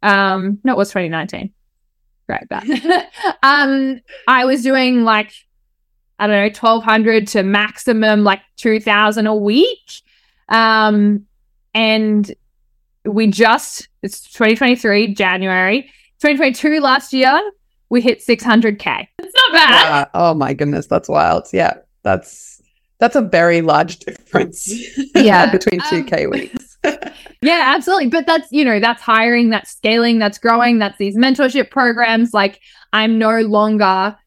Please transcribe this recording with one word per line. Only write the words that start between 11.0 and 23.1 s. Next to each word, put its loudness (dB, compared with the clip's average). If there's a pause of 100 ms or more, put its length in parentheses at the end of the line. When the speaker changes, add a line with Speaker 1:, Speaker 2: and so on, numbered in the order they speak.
Speaker 1:
and 0 (720)
we 0
just, 0 (140)
it's -14
twenty 0
twenty-three, 0
January. -2 (300)
Twenty 2
twenty-two, 0
last 0
year, 2 (520)
we 2
hit -2
six -2
hundred 2
K. -8 (100)
It's -16
not 2
bad. 2
Speaker 2:
Uh, -4
oh 2
my -2
goodness, -4
that's -4
wild. 0
Yeah, 0 (280)
that's, -6 (360)
that's 0